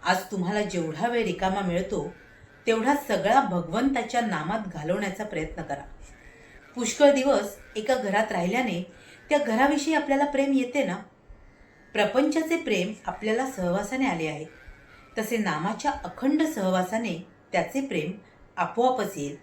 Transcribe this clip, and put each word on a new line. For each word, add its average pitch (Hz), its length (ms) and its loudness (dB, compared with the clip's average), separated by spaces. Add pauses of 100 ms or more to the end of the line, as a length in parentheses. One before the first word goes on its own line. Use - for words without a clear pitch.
आज 180 260 2
तुम्हाला 202 320 -2
जेवढा 175 460 -2
वेळ 233 160 0
रिकामा 190 360 0
मिळतो 180 520 -2 (540)
तेवढा 226 280 2 (140)
सगळा 214 320 4
भगवंताच्या 220 800 0
नामात 196 520 -2
घालवण्याचा 185 520 -4
प्रयत्न 156 380 -6
करा. 143 200 -6 (960)
पुष्कळ 285 360 6
दिवस 254 440 2 (200)
एका 214 180 0
घरात 208 380 0
राहिल्याने 185 500 0 (460)
त्या 294 100 4
घराविषयी 285 560 2
आपल्याला 294 300 2
प्रेम 277 280 2
येते 262 320 2
ना? 180 120 -2 (960)
प्रपंचाचे 285 640 2
प्रेम 208 360 0 (140)
आपल्याला 214 400 -2
सहवासाने 214 600 -2
आले 170 200 0
आहे, 151 180 -6 (760)
तसे 214 180 -2
नामाच्या 202 560 0 (120)
अखंड 294 380 0
सहवासाने 185 840 0 (260)
त्याचे 190 280 0
प्रेम 185 320 -2 (440)
आपोआपच 226 600 0
येईल. 143 260 -6